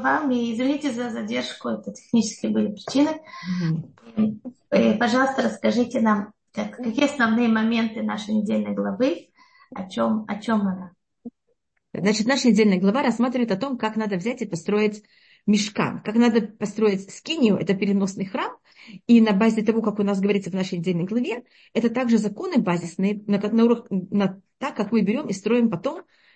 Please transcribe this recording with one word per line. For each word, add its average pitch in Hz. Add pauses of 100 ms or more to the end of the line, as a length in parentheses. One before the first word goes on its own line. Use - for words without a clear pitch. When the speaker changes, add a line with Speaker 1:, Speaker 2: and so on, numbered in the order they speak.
Speaker 1:
вам, 277
и 240
извините 277
за 240
задержку, 233
это 208
технические -
были 214
причины. 302 (400)
Speaker 2:
Мгм. 214 (280)
Speaker 1:
Э, 226
пожалуйста, 240
расскажите 226
нам, 214 (200)
как, 214
какие 247
основные 233
моменты 226
нашей 214
недельной 208
главы, 202 (440)
о 185
чем, 226
о 202
чем 214
она? 185 (1000)
Speaker 2:
Значит, 208
наша 254
недельная 208
глава 202
рассматривает 247
о 190
том, 269
как 220
надо 214
взять 233
и 214
построить 208 (440)
мишкан, -
как 214
надо 233
построить 208
скинию, 277
это 190
переносный 196
храм, 392 (500)
и 233
на 220
базе 220
того, 226
как 214
у 208
нас 196
говорится 202
в 180
нашей 185
недельной 170
главе, 247 (280)
это 233
также 233
законы 262
базисные, 185
на, 202
как, 208
на 226
урок-, 233
на, 190 (180)
так, 277
как 214
мы 226
берем 254
и 196
строим 233
потом, 302 (340)